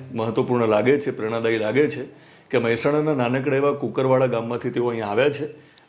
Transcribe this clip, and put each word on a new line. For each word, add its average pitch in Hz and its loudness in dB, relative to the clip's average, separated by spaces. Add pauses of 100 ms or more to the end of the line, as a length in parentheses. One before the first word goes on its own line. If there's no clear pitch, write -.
(140)
મહત્વપૂર્ણ 117 0
લાગે 110 4
છે, 139 -6
પ્રેરણાદાયી 113 -2
લાગે 113 2
છે 127 -8 (460)
કે 131 2
મહેસાણાના 143 0
નાનકડા 131 0
એવા 139 2
કુકરવાડા 131 2
ગામમાંથી 117 -4
તેઓ 120 0
અહીંયા 113 -4
આવ્યા 117 2
છે. 139 -6 (400)